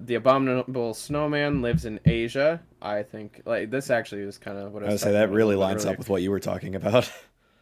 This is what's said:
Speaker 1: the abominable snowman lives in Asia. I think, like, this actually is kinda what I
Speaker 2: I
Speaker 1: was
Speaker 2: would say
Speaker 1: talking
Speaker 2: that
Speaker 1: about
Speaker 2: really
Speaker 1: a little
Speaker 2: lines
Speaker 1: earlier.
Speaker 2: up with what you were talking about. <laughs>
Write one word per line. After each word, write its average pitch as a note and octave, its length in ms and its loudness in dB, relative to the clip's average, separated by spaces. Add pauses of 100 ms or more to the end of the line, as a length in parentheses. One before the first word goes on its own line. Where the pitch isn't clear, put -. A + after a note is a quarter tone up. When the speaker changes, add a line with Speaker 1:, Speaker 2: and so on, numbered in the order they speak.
Speaker 1:
the A#2+ 100 -2
abominable B2+ 800 2
snowman D3 640 -2
lives A#2+ 240 0
in A2 200 -8
Asia. C3+ 540 2 (220)
I G#2 220 -4
think, G#2+ 420 -14
like, A2 240 -2
this C3+ 220 -4
actually G#2+ 320 -2
is G2 160 -10
kinda G2+ 300 -10
what G#2 120 -10
I G2+ 60 -4
Speaker 2:
I - 20 0
Speaker 1:
was G#2 40 2
Speaker 2:
would G#2 80 0
say - 60 -4
Speaker 1:
talking G2+ 60 4
Speaker 2:
that G#2 120 6
Speaker 1:
about G2 100 -2
Speaker 2:
really A2 180 6
Speaker 1:
a G2 60 4
little F#2+ 100 4
Speaker 2:
lines G#2 140 -2
Speaker 1:
earlier. G2 100 0
Speaker 2:
up G2+ 60 -6
with - 100 -10
what F#2+ 140 2
you G2 80 0
were G2 80 0
talking F#2 360 -6
about. G#2 420 2
<laughs> - 40 -20 (400)